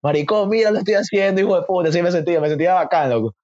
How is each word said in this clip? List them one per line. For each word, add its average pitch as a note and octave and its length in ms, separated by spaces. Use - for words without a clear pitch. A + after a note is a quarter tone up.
"Maricón, D3 460
mira, A3 220
lo G#3+ 80
estoy G3+ 160
haciendo, G3 460
hijo G3 180
de F3+ 60
puta". F3+ 240
Así E3 120
me F3 100
sentía, E3+ 300
me D3+ 80
sentía D#3+ 260
bacán, D#3 340
loco. A2+ 240